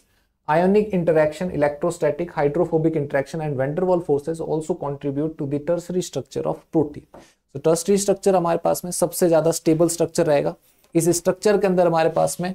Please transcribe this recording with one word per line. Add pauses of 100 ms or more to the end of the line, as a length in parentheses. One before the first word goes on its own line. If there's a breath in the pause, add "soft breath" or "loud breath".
(500)
ionic
interaction,
electrostatic,
hydrophobic
interaction
and
van
der
Waals
forces (100)
also
contribute
to
the
tertiary
structure
of (200)
protein. (380 loud breath)
तो
tertiary
structure
हमारे
पास
में
सबसे
ज्यादा
स्टेबल
स्ट्रक्चर
रहेगा। (400 soft breath)
इस
स्ट्रक्चर
के
अंदर
हमारे
पास
में